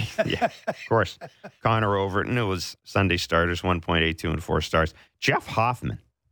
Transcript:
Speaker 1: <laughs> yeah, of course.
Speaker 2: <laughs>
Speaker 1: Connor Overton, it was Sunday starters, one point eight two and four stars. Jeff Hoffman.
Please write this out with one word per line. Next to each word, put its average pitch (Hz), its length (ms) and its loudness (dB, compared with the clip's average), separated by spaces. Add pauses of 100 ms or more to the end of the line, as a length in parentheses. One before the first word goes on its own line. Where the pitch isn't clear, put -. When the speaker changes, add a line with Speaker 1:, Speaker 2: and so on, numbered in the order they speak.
Speaker 1:
<laughs> - 200 -2
yeah, - 240 0 (180)
of 208 80 -6 (120)
course. 107 300 0 (220)
Speaker 2:
<laughs> - 220 -16
Speaker 1:
Connor 110 340 2
Overton, 98 420 0
it 120 40 0
was 95 420 -4
Sunday 95 320 2
starters, 85 480 2
one 90 160 0
point 82 240 2
eight 80 140 0
two 85 120 -2
and 80 140 -2
four 82 160 0
stars. 80 320 2 (260)
Jeff - 280 0
Hoffman. 117 520 -2 (340)